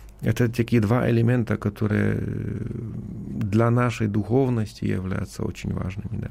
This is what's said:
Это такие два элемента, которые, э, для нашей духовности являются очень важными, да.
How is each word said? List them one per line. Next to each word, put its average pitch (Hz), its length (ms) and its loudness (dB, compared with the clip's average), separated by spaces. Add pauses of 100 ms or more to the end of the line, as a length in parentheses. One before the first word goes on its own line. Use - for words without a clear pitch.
(220)
Это 117 280 2
такие 117 320 2
два 117 280 4
элемента, 117 480 2
которые, 104 640 0
э, 107 460 -4 (760)
для 113 320 4
нашей 117 360 2
духовности 107 800 0
являются 98 580 -2
очень - 300 -4
важными, 95 480 -4
да. - 80 -6